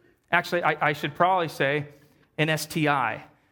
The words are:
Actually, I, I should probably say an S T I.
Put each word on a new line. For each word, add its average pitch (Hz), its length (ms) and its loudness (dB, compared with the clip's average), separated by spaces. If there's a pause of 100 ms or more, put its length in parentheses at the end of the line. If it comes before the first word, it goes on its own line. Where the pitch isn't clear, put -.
(320)
Actually, 175 320 0
I, 156 260 0
I 151 40 0
should 147 200 -6
probably 175 340 2
say 147 400 -2 (500)
an 156 120 0
S 156 160 -2
T 151 240 0
I. 120 340 0 (280)